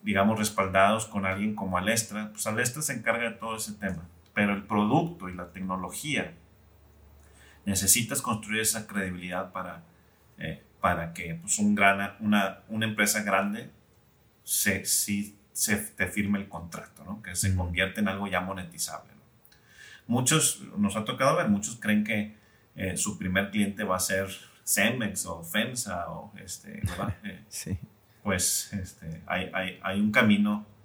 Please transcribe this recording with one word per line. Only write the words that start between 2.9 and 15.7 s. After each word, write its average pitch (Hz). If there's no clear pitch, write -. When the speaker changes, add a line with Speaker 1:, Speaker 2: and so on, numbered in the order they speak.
Speaker 1:
encarga 117
de 107
todo 110
ese 104
tema. 92
Pero 104
el 98
producto 110
y 87
la 87
tecnología, 95
necesitas 98
construir 110
esa 107
credibilidad 92
para, 87
eh, 80
para 82
que, 85
pues, -
un 104
gran, 98
una, 104
una 110
empresa 107
grande 101
se, -
sí, -
se -